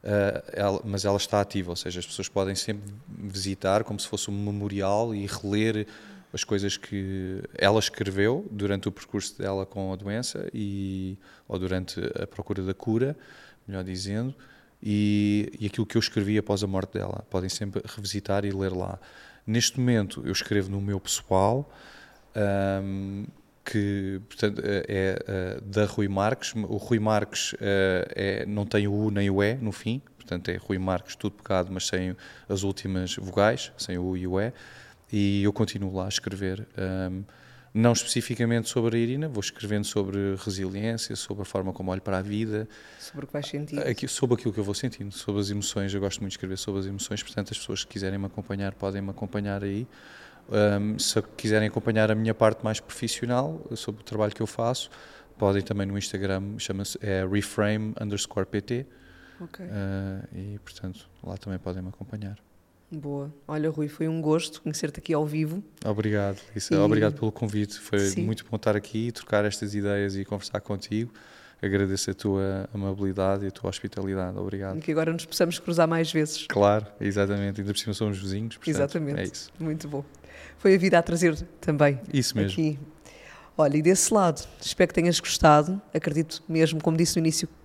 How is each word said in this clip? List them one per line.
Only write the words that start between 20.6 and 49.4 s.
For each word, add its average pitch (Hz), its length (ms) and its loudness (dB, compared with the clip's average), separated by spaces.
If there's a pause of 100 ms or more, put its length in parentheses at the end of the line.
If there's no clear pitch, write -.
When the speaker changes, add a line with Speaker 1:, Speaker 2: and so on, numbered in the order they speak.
Speaker 1:
no 101 100 -2
meu 98 200 -2
pessoal, 104 680 2 (640)
ahm, 98 920 -2 (400)
que, 98 640 0
portanto, - 360 0
é, 101 220 0
é, 95 400 0
é 92 340 -4
da 101 260 2
Rui 101 200 0
Marques. 98 480 0
O 107 220 -2
Rui 113 220 2
Marques, 104 640 2
eh, 95 540 2
é, 98 320 -2
não 104 180 -2
tem 104 220 2
o 101 60 0
U 107 180 2
nem 101 200 2
o 98 120 4
E 107 120 2
no 117 180 -4
fim, 120 280 -4 (160)
portanto - 340 -8
é 90 60 -2
Rui 95 220 -2
Marques, 92 380 -2
tudo - 260 -6
pegado, 92 300 0
mas 92 140 -4
sem 92 300 -2 (320)
as 95 140 -2
últimas 92 540 -2
vogais, 101 600 2
sem - 220 -6
o 90 120 0
U 92 60 -2
e 90 100 -4
o 92 140 0
E, 117 120 -2 (600)
e 101 320 4
eu 104 80 6
continuo 98 420 -2
lá 92 100 -2
a 98 40 -4
escrever. 98 580 -4 (100)
Ahm, 95 460 -4 (520)
não 117 180 6
especificamente 117 800 0
sobre 113 260 2
a 117 40 2
Irina, 139 280 0
vou 117 120 -4
escrevendo 104 440 -2
sobre 98 520 0
resiliência, 98 800 -4
sobre 101 280 -8
a - 20 -4
forma 95 280 -4
como 92 180 -6
olho 95 100 -2
para 95 180 -2
a 95 40 -2
vida. 107 440 -2 (320)
Speaker 2:
Sobre - 260 -12
o - 20 -12
que - 80 -18
vais 143 120 -4
sentindo. 147 360 -6
Speaker 1:
Aqui, 131 260 -2
sobre 123 260 2
aquilo 110 200 -2
que 107 60 -2
eu 101 40 0
vou 101 100 -2
sentindo, 101 380 -6
sobre 101 300 -2
as 101 80 -2
emoções. 98 420 -2
Eu 98 80 -2
gosto 98 200 -2
muito 98 100 -4
de - 60 -8
escrever 95 200 -6
sobre 98 240 -2
as 95 60 -4
emoções, 98 360 -6
portanto - 280 -6
as - 80 -8
pessoas - 260 -6
que - 60 -16
quiserem 95 280 -4
me 98 80 -4
acompanhar 98 480 -4
podem 98 280 -4
me 98 80 -6
acompanhar 101 520 -4